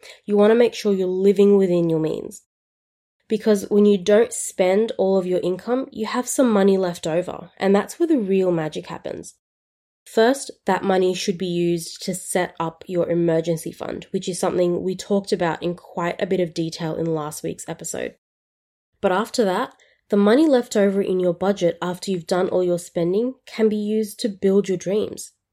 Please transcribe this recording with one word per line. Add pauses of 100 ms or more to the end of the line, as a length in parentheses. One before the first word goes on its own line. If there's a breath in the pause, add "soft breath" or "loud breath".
(260 loud breath)
You
want
to
make
sure
you're
living
within
your
means. (840)
Because
when
you
don't
spend
all
of
your
income,
you
have
some
money
left
over,
and
that's
where
the
real
magic
happens. (680)
First, (140)
that
money
should
be
used
to
set
up
your
emergency
fund,
which
is
something
we
talked
about
in
quite
a
bit
of
detail
in
last
week's
episode. (840)
But
after
that, (360 soft breath)
the
money
left
over
in
your
budget
after
you've
done
all
your
spending (100)
can
be
used
to
build
your
dreams. (220)